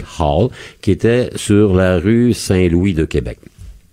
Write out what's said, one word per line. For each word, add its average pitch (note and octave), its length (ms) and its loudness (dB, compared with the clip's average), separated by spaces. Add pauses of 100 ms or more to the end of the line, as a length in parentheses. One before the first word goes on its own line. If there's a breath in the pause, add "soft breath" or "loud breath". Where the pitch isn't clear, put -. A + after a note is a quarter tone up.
(200)
Hall, D#2+ 300 0 (320 loud breath)
qui G#2 100 0
était A#2 440 0
sur G#2 380 2
la F#2 240 2
rue A2+ 360 2
Saint-Louis F#2 600 0
de D#2 120 -2
Québec. - 320 -6 (560)